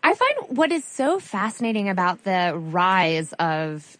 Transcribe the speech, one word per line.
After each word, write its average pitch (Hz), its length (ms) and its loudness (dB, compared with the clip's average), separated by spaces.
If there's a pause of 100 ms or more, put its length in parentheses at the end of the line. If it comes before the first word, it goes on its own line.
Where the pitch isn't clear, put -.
I 330 100 6
find 508 440 0
what 302 140 2
is 330 120 -2
so 302 360 -2
fascinating 220 680 -2
about 180 340 0
the 180 320 0
rise 165 800 0
of 156 680 -4